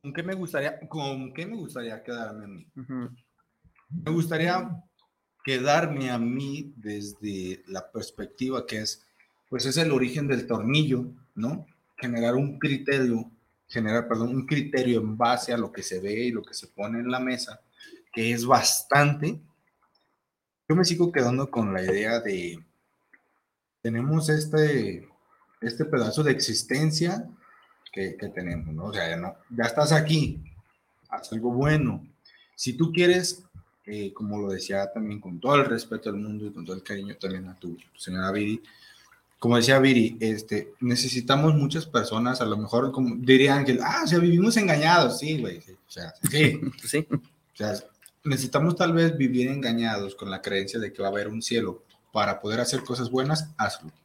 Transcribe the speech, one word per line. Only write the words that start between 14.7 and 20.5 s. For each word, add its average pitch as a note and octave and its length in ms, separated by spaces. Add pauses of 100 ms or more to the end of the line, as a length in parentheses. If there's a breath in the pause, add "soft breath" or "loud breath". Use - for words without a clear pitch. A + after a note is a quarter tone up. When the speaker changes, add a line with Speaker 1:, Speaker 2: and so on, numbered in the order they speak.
Speaker 1:
en G#2+ 160
base B2 340
a A#2+ 60
lo A2 140
que G2+ 100
se - 180
ve G2+ 140 (120)
y B2 60
lo A2 120
que - 100
se - 140
pone G#2+ 320
en B2 100
la B2+ 100
mesa, B2+ 400 (540 loud breath)
que A2+ 180
es A#2+ 140
bastante. C#3+ 960 (1300)